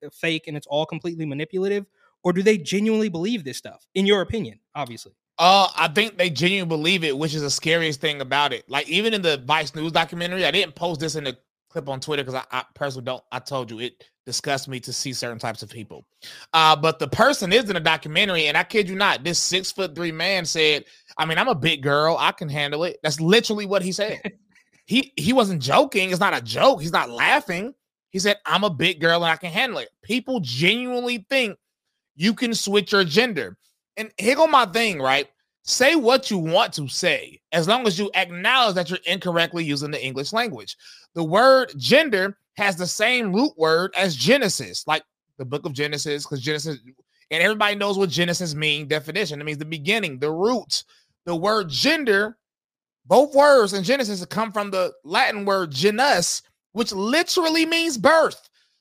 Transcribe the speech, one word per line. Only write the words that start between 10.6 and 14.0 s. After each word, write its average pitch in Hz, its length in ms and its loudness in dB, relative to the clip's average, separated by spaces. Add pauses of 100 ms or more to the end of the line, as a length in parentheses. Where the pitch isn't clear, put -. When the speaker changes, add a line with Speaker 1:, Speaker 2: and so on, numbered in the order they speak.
Speaker 2:
post 175 240 -4
this 147 160 -6
in 156 80 -6
the 131 160 -8 (300)
clip - 200 -10
on 131 120 -8
Twitter 143 240 -4
'cause 127 100 -8
I, 127 160 -8
I 127 140 -4 (100)
personally 131 300 -6
don't, 127 260 -8
I 127 80 -8
told 127 320 -8
you, 113 80 -12
it 120 240 -10 (220)